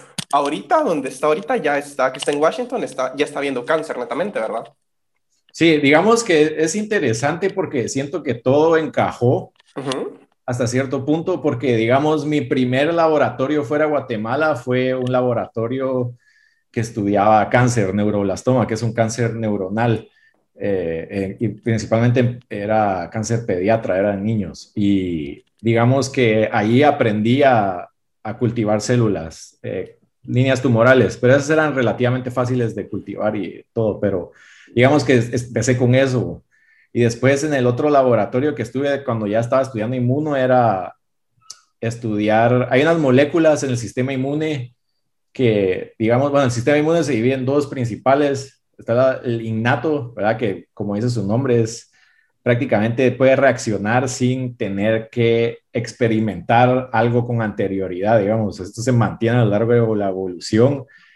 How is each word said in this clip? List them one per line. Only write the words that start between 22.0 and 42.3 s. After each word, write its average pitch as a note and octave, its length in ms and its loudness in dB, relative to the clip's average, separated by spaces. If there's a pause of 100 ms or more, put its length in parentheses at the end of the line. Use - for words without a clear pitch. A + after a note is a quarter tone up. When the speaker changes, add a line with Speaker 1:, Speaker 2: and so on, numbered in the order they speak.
Speaker 2:
era G2+ 640 -2
cáncer A2+ 340 -4
pediatra, F#2+ 540 0
era G2+ 140 2
en G2 100 -6
niños, G#2 500 -4
y F#2 720 -2 (160)
digamos A#2+ 500 2
que A2 400 2
ahí A#2 320 2
aprendí A#2+ 600 2
a, G2+ 460 2 (340)
a G#2+ 140 -8
cultivar G#2+ 420 0
células, G#2 840 -2
eh, G2+ 360 -10 (260)
líneas B2+ 380 0
tumorales, A#2+ 560 4
pero B2 160 4
esas C#3 160 2
eran D#3 260 2
relativamente B2 560 0
fáciles B2 420 -2
de G2 140 -8
cultivar G2+ 480 -6
y F2+ 380 -8
todo, A2 260 0
pero G2 320 -4 (420)
digamos C3 300 4
que B2+ 140 4
es-, A#2+ 300 -2
empecé A#2+ 300 0
con B2 160 2
eso. B2 480 0 (520)
Y A#2 80 0
después C3 420 2
en D3+ 100 -2
el B2+ 140 2
otro B2 220 0
laboratorio B2+ 640 2
que A#2+ 60 -6
estuve C#3 420 -4
cuando A2+ 240 -4
ya G#2+ 140 0
estaba B2+ 200 2
estudiando B2 360 -4
inmuno C#3 400 0
era B2 580 2 (880)
estudiar, A#2 880 0